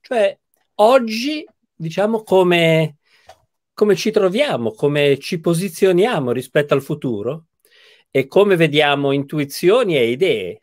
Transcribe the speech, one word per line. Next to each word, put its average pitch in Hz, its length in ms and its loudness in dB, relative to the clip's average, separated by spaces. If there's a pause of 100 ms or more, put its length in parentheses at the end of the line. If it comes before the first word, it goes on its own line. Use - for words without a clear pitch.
Cioè, 214 340 -2 (420)
oggi, 240 680 0 (280)
diciamo, 208 480 -4
come, 170 760 2 (760)
come 208 220 2
ci 208 160 -4
troviamo, 185 600 -2
come 143 460 0
ci 170 220 -8
posizioniamo 180 920 0
rispetto 143 420 -2
al 139 80 2
futuro 139 680 -8 (680)
e 135 120 0
come 196 300 4
vediamo 143 560 2
intuizioni 160 840 -2
e 117 140 2
idee. 120 520 -2